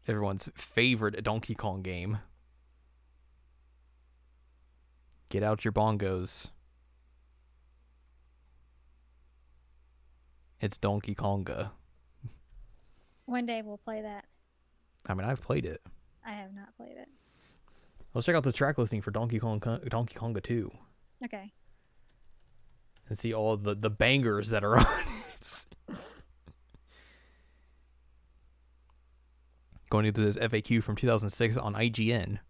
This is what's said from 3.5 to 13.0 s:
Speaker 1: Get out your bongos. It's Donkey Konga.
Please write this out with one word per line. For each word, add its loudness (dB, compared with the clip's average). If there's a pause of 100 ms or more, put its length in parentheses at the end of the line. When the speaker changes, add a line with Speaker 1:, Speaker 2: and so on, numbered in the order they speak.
Speaker 1:
Get -2
out 0
your 2
bongos. 0 (4000)
It's -2
Donkey 0
Konga. -2 (1500)